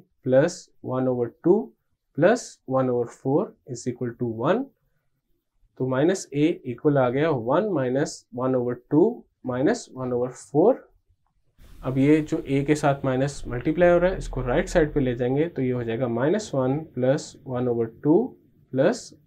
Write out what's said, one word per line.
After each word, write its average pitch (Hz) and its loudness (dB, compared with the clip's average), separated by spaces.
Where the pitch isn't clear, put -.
प्लस 135 2
one 127 -2
over 123 -2
two 190 4
plus 208 4
one 131 0
over 120 0
four 143 -2
is - -10
equal 123 -6
to 123 -2
one। 190 0
तो 131 -2
माइनस 151 0
A 151 0
इक्वल 139 0
आ 127 4
गया 139 0
one 175 2
minus 135 -2
one 131 -2
over 123 -2
two 156 6
minus 135 0
one 127 -6
over 123 -2
four। 190 2
अब 135 -2
ये 147 6
जो 151 -4
A 139 -2
के 147 4
साथ 139 0
माइनस 135 -2
मल्टीप्लाई 156 2
हो 175 4
रहा 180 2
है, 185 -6
इसको 135 -6
राइट 139 0
साइड 151 0
पे 151 2
ले 127 0
जाएंगे, 127 0
तो 156 -6
ये 127 0
हो 123 -4
जाएगा 117 -4
माइनस 143 0
वन 131 0
प्लस 131 -2
वन 123 -2
ओवर 117 0
टू 165 4
प्लस 156 0